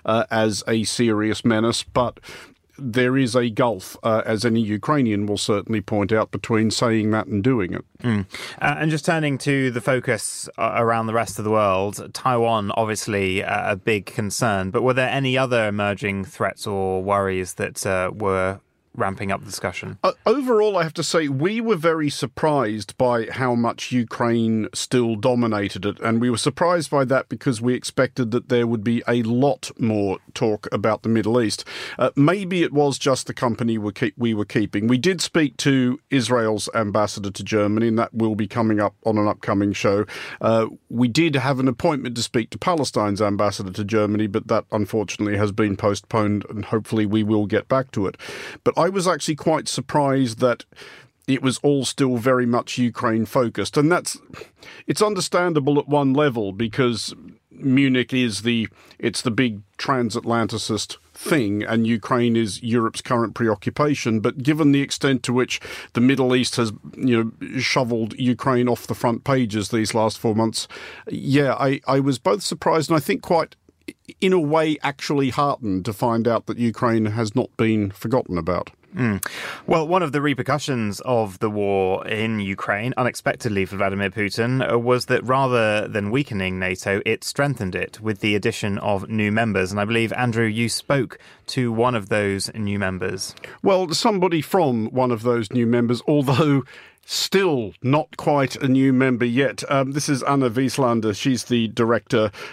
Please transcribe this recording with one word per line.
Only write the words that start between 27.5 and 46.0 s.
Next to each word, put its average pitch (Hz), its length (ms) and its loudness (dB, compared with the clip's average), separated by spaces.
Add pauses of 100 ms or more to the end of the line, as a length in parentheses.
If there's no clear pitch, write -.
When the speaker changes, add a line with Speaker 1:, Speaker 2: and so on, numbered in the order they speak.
Speaker 1:
we 123 100 2
expected 127 600 -2
that - 180 -2
there 120 160 2
would 113 180 -2
be 117 240 0
a 120 140 2
lot 123 480 0 (100)
more 104 380 0 (160)
talk 107 380 0
about 107 320 0
the 113 40 -2
Middle 113 320 2
East. 107 240 -2 (340)
Uh, 127 180 2
maybe 175 460 2
it 131 120 -2
was 143 240 2
just - 280 0
the - 60 -6
company 113 460 0
we 104 140 -4
keep, - 260 -2
we 117 160 0
were 104 100 -2
keeping. 104 440 0
We 127 100 4
did 175 240 0
speak 156 360 0
to 131 400 2 (120)
Israel's 113 640 0
ambassador 104 560 0
to 101 120 -10
Germany, 107 460 2
and 113 100 0
that 113 140 -2
will 110 220 0
be 104 120 -2
coming 110 320 0
up 101 160 0 (120)
on 110 100 2
an 104 100 2
upcoming 101 460 0
show. 101 320 2 (380)
Uh, 113 240 4 (240)
we 120 180 2
did 156 280 2
have 131 220 0
an 131 80 2
appointment 131 500 0
to 117 60 -4
speak 113 280 -2
to 110 80 -10
Palestine's 120 640 0
ambassador 101 500 0
to 101 120 -6
Germany, 107 420 0
but 104 220 -4
that 110 220 0
unfortunately 104 680 -2
has 104 120 2
been 104 280 0
postponed, 104 720 0